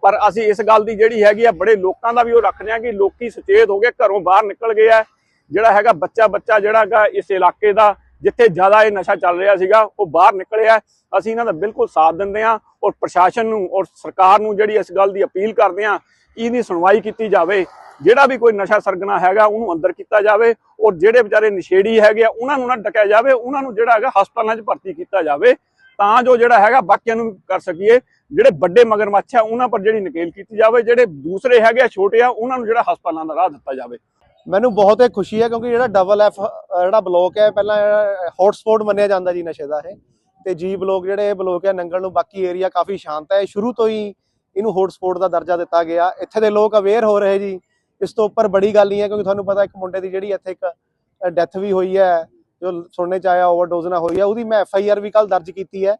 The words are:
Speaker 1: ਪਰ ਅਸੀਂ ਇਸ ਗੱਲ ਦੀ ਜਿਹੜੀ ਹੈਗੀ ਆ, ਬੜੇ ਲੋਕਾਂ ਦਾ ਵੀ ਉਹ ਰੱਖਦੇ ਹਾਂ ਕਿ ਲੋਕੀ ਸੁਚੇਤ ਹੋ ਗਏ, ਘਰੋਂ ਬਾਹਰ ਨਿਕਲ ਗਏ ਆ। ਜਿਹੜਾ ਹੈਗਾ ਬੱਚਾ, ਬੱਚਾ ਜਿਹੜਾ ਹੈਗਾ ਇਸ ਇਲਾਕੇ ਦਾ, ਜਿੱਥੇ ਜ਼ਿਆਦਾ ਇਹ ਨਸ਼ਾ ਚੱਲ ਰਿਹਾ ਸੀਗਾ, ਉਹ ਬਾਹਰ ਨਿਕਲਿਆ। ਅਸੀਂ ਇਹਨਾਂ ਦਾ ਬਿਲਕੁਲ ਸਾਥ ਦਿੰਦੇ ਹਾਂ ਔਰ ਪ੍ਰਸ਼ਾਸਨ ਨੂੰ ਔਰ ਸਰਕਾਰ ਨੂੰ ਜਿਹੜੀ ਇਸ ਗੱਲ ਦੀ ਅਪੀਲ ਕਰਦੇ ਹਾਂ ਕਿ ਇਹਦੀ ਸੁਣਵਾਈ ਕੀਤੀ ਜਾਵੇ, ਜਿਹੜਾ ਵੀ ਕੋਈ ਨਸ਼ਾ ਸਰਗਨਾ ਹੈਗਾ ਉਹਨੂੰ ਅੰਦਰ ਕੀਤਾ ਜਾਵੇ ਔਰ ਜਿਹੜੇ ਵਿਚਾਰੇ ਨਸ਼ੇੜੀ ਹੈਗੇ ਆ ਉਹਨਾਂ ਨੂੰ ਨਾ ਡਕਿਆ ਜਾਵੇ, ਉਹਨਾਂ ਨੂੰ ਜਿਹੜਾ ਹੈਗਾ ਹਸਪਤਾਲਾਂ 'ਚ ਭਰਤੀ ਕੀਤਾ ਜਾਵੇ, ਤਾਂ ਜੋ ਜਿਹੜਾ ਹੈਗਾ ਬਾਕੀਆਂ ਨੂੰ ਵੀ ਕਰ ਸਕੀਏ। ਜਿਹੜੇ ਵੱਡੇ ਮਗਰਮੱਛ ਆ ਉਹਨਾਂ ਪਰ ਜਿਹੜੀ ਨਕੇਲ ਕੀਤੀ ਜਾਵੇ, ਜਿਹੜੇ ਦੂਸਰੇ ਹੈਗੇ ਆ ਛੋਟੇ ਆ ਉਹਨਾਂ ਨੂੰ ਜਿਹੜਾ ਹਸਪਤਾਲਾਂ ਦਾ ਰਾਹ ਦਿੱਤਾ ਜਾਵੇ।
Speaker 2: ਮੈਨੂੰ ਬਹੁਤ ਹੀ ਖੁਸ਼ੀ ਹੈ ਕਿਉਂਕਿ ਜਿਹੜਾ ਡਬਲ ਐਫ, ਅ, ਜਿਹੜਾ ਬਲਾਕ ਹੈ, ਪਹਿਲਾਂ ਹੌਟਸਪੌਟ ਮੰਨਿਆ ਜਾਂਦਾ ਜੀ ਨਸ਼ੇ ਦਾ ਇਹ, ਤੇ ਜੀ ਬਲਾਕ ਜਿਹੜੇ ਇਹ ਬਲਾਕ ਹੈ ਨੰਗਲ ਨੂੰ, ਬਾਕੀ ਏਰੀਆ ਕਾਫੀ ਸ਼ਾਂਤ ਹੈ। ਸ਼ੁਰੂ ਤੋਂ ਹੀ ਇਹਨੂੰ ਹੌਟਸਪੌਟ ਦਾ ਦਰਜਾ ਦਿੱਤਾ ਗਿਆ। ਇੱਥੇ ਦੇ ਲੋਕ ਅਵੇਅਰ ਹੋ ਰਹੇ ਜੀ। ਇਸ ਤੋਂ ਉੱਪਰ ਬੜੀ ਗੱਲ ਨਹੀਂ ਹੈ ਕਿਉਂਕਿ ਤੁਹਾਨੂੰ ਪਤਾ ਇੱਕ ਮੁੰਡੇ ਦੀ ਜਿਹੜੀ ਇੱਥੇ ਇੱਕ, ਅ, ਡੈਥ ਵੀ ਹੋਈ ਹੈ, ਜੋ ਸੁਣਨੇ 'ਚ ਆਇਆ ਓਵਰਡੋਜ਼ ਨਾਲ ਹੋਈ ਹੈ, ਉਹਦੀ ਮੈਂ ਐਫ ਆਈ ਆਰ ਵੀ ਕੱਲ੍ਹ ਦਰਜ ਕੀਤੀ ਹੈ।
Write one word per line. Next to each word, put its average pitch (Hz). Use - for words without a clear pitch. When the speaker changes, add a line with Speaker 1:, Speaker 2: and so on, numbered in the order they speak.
Speaker 1:
ਪਰ 196
ਅਸੀਂ 208
ਇਸ 208
ਗੱਲ 214
ਦੀ 220
ਜਿਹੜੀ 220
ਹੈਗੀ 214
ਆ, 233
ਬੜੇ 196
ਲੋਕਾਂ 190
ਦਾ 240
ਵੀ 233
ਉਹ 233
ਰੱਖਦੇ 202
ਹਾਂ 226
ਕਿ 233
ਲੋਕੀ 202
ਸੁਚੇਤ 202
ਹੋ 196
ਗਏ, 240
ਘਰੋਂ 208
ਬਾਹਰ 185
ਨਿਕਲ 220
ਗਏ 220
ਆ। 220
ਜਿਹੜਾ 214
ਹੈਗਾ 208
ਬੱਚਾ, 185
ਬੱਚਾ 208
ਜਿਹੜਾ 214
ਹੈਗਾ 214
ਇਸ 190
ਇਲਾਕੇ 190
ਦਾ, 208
ਜਿੱਥੇ 226
ਜ਼ਿਆਦਾ 196
ਇਹ 214
ਨਸ਼ਾ 202
ਚੱਲ 175
ਰਿਹਾ 196
ਸੀਗਾ, 196
ਉਹ 202
ਬਾਹਰ 170
ਨਿਕਲਿਆ। 220
ਅਸੀਂ 202
ਇਹਨਾਂ 233
ਦਾ 220
ਬਿਲਕੁਲ 208
ਸਾਥ 165
ਦਿੰਦੇ 202
ਹਾਂ 220
ਔਰ 202
ਪ੍ਰਸ਼ਾਸਨ 185
ਨੂੰ 214
ਔਰ 190
ਸਰਕਾਰ 185
ਨੂੰ 214
ਜਿਹੜੀ 214
ਇਸ 190
ਗੱਲ 196
ਦੀ 190
ਅਪੀਲ 196
ਕਰਦੇ 202
ਹਾਂ 202
ਕਿ -
ਇਹਦੀ 240
ਸੁਣਵਾਈ 190
ਕੀਤੀ 214
ਜਾਵੇ, 185
ਜਿਹੜਾ 247
ਵੀ 262
ਕੋਈ 226
ਨਸ਼ਾ 202
ਸਰਗਨਾ 196
ਹੈਗਾ 190
ਉਹਨੂੰ 214
ਅੰਦਰ 170
ਕੀਤਾ 202
ਜਾਵੇ 214
ਔਰ 214
ਜਿਹੜੇ 220
ਵਿਚਾਰੇ 214
ਨਸ਼ੇੜੀ 202
ਹੈਗੇ 214
ਆ 226
ਉਹਨਾਂ 254
ਨੂੰ 254
ਨਾ 247
ਡਕਿਆ 214
ਜਾਵੇ, 220
ਉਹਨਾਂ 254
ਨੂੰ 262
ਜਿਹੜਾ 233
ਹੈਗਾ 226
ਹਸਪਤਾਲਾਂ 226
'ਚ 220
ਭਰਤੀ 196
ਕੀਤਾ 180
ਜਾਵੇ, 156
ਤਾਂ 214
ਜੋ 247
ਜਿਹੜਾ 233
ਹੈਗਾ 233
ਬਾਕੀਆਂ 226
ਨੂੰ 226
ਵੀ 185
ਕਰ 185
ਸਕੀਏ। 196
ਜਿਹੜੇ 208
ਵੱਡੇ 180
ਮਗਰਮੱਛ 208
ਆ 233
ਉਹਨਾਂ 233
ਪਰ 220
ਜਿਹੜੀ 220
ਨਕੇਲ 170
ਕੀਤੀ 202
ਜਾਵੇ, 226
ਜਿਹੜੇ 233
ਦੂਸਰੇ 185
ਹੈਗੇ 226
ਆ 247
ਛੋਟੇ 202
ਆ 247
ਉਹਨਾਂ 247
ਨੂੰ 233
ਜਿਹੜਾ 226
ਹਸਪਤਾਲਾਂ 165
ਦਾ 156
ਰਾਹ 175
ਦਿੱਤਾ 139
ਜਾਵੇ। 120
Speaker 2:
ਮੈਨੂੰ 208
ਬਹੁਤ 208
ਹੀ 247
ਖੁਸ਼ੀ 214
ਹੈ 233
ਕਿਉਂਕਿ 233
ਜਿਹੜਾ 240
ਡਬਲ 196
ਐਫ, 208
ਅ, 196
ਜਿਹੜਾ 196
ਬਲਾਕ 180
ਹੈ, 214
ਪਹਿਲਾਂ 208
ਹੌਟਸਪੌਟ 214
ਮੰਨਿਆ 208
ਜਾਂਦਾ 185
ਜੀ 175
ਨਸ਼ੇ 156
ਦਾ 147
ਇਹ, -
ਤੇ 185
ਜੀ 180
ਬਲਾਕ 190
ਜਿਹੜੇ 196
ਇਹ 208
ਬਲਾਕ 185
ਹੈ 196
ਨੰਗਲ 180
ਨੂੰ, 185
ਬਾਕੀ 180
ਏਰੀਆ 180
ਕਾਫੀ 175
ਸ਼ਾਂਤ 151
ਹੈ। 196
ਸ਼ੁਰੂ 208
ਤੋਂ 220
ਹੀ 214
ਇਹਨੂੰ 208
ਹੌਟਸਪੌਟ 185
ਦਾ 185
ਦਰਜਾ 170
ਦਿੱਤਾ 170
ਗਿਆ। 170
ਇੱਥੇ 220
ਦੇ 220
ਲੋਕ 208
ਅਵੇਅਰ 208
ਹੋ 208
ਰਹੇ 196
ਜੀ। 196
ਇਸ 190
ਤੋਂ 220
ਉੱਪਰ 214
ਬੜੀ 196
ਗੱਲ 202
ਨਹੀਂ 202
ਹੈ 208
ਕਿਉਂਕਿ 208
ਤੁਹਾਨੂੰ 196
ਪਤਾ 196
ਇੱਕ 190
ਮੁੰਡੇ 185
ਦੀ 185
ਜਿਹੜੀ 190
ਇੱਥੇ 185
ਇੱਕ, 180
ਅ, 185
ਡੈਥ 170
ਵੀ 196
ਹੋਈ 185
ਹੈ, 175
ਜੋ 185
ਸੁਣਨੇ 180
'ਚ 185
ਆਇਆ 180
ਓਵਰਡੋਜ਼ 175
ਨਾਲ 180
ਹੋਈ 170
ਹੈ, 202
ਉਹਦੀ 220
ਮੈਂ 220
ਐਫ 185
ਆਈ 202
ਆਰ 208
ਵੀ 202
ਕੱਲ੍ਹ 214
ਦਰਜ 185
ਕੀਤੀ 190
ਹੈ। 202